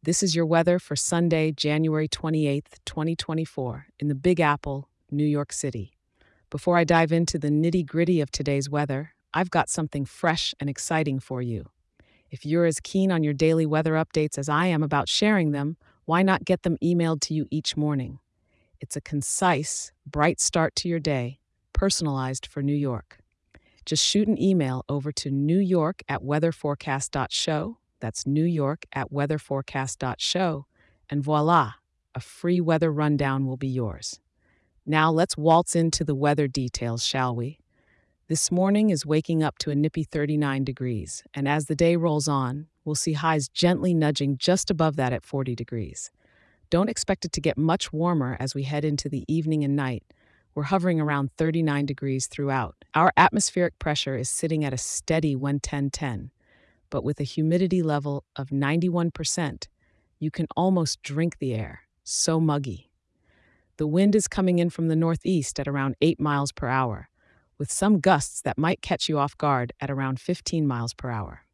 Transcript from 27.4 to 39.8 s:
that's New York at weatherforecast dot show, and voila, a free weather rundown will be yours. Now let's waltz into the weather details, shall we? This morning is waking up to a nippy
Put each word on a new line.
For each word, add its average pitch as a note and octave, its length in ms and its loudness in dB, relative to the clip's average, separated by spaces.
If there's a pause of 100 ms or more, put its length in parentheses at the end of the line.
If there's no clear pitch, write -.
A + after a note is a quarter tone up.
that's - 260 -6
New D3 180 2
York D#3 500 -2
at C3+ 180 -6
weatherforecast C#3 880 -4
dot C3 200 -4
show, E3 460 -2 (420)
and D3 160 -2
voila, D3+ 500 4 (420)
a B2 40 -6
free F3+ 400 -2
weather D#3+ 320 2
rundown C#3+ 540 2
will C3 120 -4
be C3+ 100 -6
yours. B2 520 -6 (680)
Now D#3 240 4
let's D#3+ 260 2
waltz E3 380 4
into E3 280 2
the D3 120 0
weather D3 320 2
details, A#2+ 580 -4
shall B2+ 300 0
we? B2 240 -6 (680)
This - 240 -2
morning G3+ 380 4
is D#3 160 0
waking D#3 380 0
up D3 160 -2
to - 100 -6
a C#3+ 60 -2
nippy D3+ 260 0